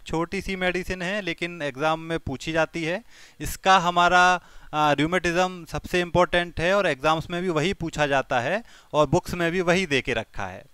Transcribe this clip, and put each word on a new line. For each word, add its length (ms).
छोटी 360
सी 140
मेडिसिन 460
है 200
लेकिन 400
एग्जाम 380
में 200
पूछी 320
जाती 320
है। 200
इसका 380
हमारा, 460
आ, 200
rheumatism 760
सबसे 320
इंपॉर्टेंट 580
है 160
और 120
एग्जाम्स 420
में 120
भी 80
वही 240
पूछा 340
जाता 320
है 240
और 140
बुक्स 260
में 180
भी 100
वही 240
दे 160
के 120
रखा 340
है 160